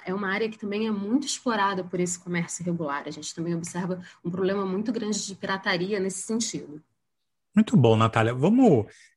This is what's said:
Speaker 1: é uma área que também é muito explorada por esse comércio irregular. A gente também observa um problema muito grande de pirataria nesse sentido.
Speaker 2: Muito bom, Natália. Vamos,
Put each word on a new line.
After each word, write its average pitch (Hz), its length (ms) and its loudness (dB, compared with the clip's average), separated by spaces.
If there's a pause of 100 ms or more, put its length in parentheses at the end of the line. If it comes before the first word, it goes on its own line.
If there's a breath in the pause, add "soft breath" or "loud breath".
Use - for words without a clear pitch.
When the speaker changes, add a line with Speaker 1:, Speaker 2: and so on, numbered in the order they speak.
Speaker 1:
é 185 80 -4
uma 196 160 -2
área 214 200 -2
que 220 80 -12
também 208 300 -4
é 220 40 -2
muito 208 360 -2
explorada 196 560 -2
por 180 160 -6
esse 175 180 -2
comércio 175 460 -6
irregular. 165 420 -4
A 147 60 -8
gente 151 240 -12
também 170 180 -4
observa 175 480 -6 (220 loud breath)
um 170 80 -4
problema 190 340 -2
muito 208 280 -2
grande 208 320 -4
de 190 100 -10
pirataria 190 640 -2
nesse 190 240 -4
sentido. 156 580 -6 (760)
Speaker 2:
Muito 220 220 6
bom, 117 180 8
Natália. 113 380 4
Vamos, 170 520 4 (320 soft breath)